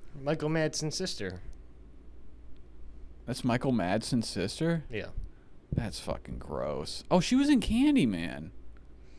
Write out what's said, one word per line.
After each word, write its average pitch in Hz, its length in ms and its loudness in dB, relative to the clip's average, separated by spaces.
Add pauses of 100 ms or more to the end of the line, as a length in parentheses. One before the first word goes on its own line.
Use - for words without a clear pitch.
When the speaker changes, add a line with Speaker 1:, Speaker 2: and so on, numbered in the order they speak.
(220)
Speaker 1:
Michael 147 260 0
Madsen's 156 460 0
sister. 95 460 -4 (1900)
Speaker 2:
That's 123 180 -4
Michael 127 280 4
Madsen's 107 560 2
sister? 156 600 0
Speaker 1:
Yeah. 107 160 -4 (680)
Speaker 2:
That's - 260 0
fucking - 400 -6
gross. 71 720 -4
Oh, 180 100 8
she - 140 4
was 277 140 6
in 277 120 8
Candyman. 117 880 4 (680)